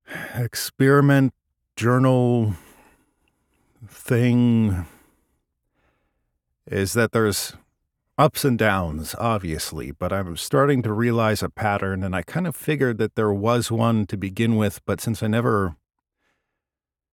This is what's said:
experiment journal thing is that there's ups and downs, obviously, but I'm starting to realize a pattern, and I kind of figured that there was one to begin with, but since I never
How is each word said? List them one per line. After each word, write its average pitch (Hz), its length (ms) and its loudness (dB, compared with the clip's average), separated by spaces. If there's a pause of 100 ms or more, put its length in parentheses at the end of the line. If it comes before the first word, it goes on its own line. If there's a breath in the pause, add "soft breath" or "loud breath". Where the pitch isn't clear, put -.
(340 loud breath)
experiment 135 1000 2 (400)
journal 123 800 2 (1300 loud breath)
thing 117 960 2 (1800 loud breath)
is 98 260 -4
that 113 200 0
there's 107 420 -2 (640)
ups 147 260 2
and 123 140 2
downs, 87 600 -2
obviously, 82 720 -4
but 87 220 -6
I'm 92 240 -6
starting 139 460 0
to 107 100 -2
realize 113 500 0
a 92 60 -4
pattern, 98 560 -4
and 92 100 -4
I 92 60 -2
kind 170 260 -6
of 151 80 -6
figured 135 440 -2
that 110 160 -2
there 107 180 0
was 110 380 0
one 113 380 0
to 104 100 -8
begin 107 380 -2
with, 104 280 -2
but 101 160 -4
since 113 220 -6
I 110 60 -2
never 107 480 0 (1400)